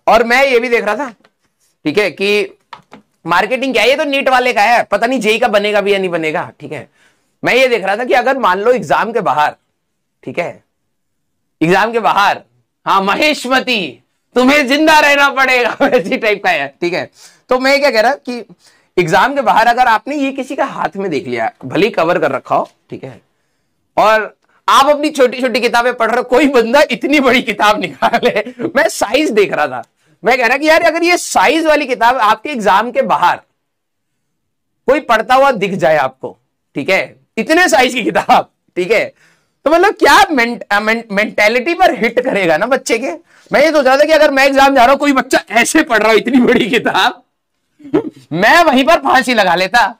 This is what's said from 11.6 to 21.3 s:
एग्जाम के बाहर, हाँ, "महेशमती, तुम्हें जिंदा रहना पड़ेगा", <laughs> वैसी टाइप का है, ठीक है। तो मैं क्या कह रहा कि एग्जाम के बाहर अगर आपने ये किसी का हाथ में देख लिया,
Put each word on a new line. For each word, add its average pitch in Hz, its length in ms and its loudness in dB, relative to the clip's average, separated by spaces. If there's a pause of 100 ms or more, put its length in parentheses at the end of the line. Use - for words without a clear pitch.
एग्जाम 190 300 0
के 226 80 -2
बाहर, 185 400 0 (460)
हाँ, 185 160 0
"महेशमती, 233 1000 -2 (320)
तुम्हें 262 320 2
जिंदा 311 320 2
रहना 285 300 4
पड़ेगा", 254 500 0
<laughs> - 40 0
वैसी 254 340 0
टाइप 208 280 -2
का 196 60 0
है, 143 300 -4
ठीक 175 120 -2
है। 143 180 -6 (380)
तो 254 100 0
मैं 269 220 2
क्या 285 100 2
कह 220 100 0
रहा 240 140 2
कि 247 300 -12 (540)
एग्जाम 190 360 2
के 277 60 -4
बाहर 220 260 2
अगर 240 200 2
आपने 233 300 -2
ये 269 160 -2
किसी 269 220 -8
का 277 100 -2
हाथ 175 320 -8
में 196 140 -6
देख 135 160 -4
लिया, 117 240 -4 (140)